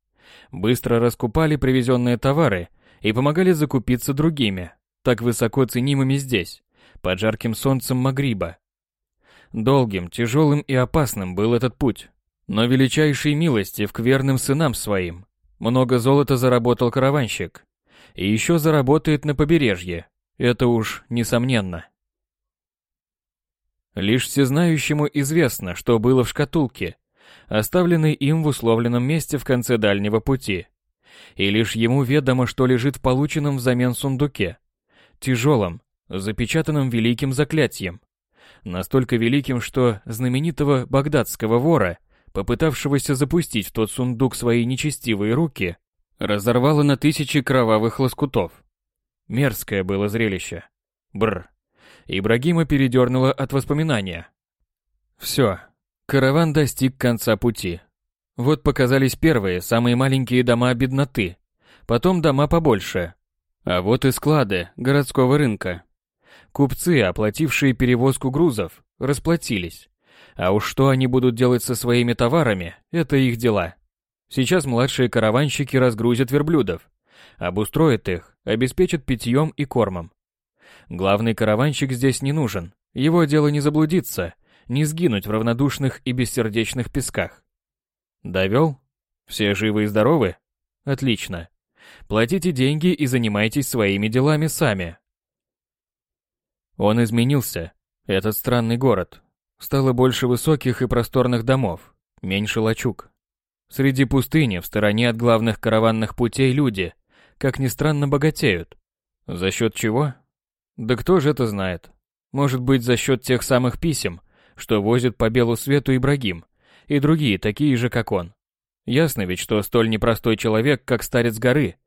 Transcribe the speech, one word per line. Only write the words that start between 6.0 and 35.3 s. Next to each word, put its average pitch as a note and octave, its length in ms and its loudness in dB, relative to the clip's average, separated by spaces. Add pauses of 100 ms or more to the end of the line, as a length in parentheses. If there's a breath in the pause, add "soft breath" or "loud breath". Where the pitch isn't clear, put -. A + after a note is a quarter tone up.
здесь, B2+ 460 -4 (380 soft breath)
под F#2 180 -2
жарким A2 360 -2
солнцем C3 420 -2
Магриба. B2+ 640 -4 (920 soft breath)
Долгим, A2 560 0
тяжёлым C#3+ 520 2
и C#3 140 -6
опасным B2 600 0
был G#2+ 200 2
этот A#2+ 220 -2
путь, - 340 -2 (360)
но G#2+ 180 0
величайшей C3+ 680 2
милости A#2 520 0
к - 120 -10
верным C3 400 2
сынам C#3 360 0
своим. F#2 520 -6 (320)
Много B2 400 2
золота C3+ 380 2
заработал B2 540 2
караванщик. C3 760 -2 (500 soft breath)
И F#2+ 160 -2
ещё A2+ 280 2
заработает D3+ 640 2
на D3 100 -2
побережье, G#2+ 720 0 (320)
это B2 280 2
уж A2+ 420 0
несомненно. A#2 800 -2 (2000)
Лишь G#2 320 0
всезнающему D3 840 0
известно, C#3 600 -2
что A#2 240 2
было B2+ 260 2
в - 40 -6
шкатулке, - 680 -4 (520 soft breath)
оставленной D#3+ 680 2
им D#3 280 0
в D3+ 40 0
условленном A#2 560 0
месте D3 360 -2
в - 60 -12
конце B2 320 0
дальнего G#2 440 0
пути. G#2+ 460 -2 (720 loud breath)
И G2 140 0
лишь G#2+ 240 0
ему A#2 280 2
ведомо, B2+ 440 2
что C3 200 0
лежит B2+ 300 0
в - 60 -18
полученном C#3+ 560 0
взамен B2 360 0
сундуке, C3 640 -4 (640 soft breath)
тяжёлом, A#2+ 580 0 (280)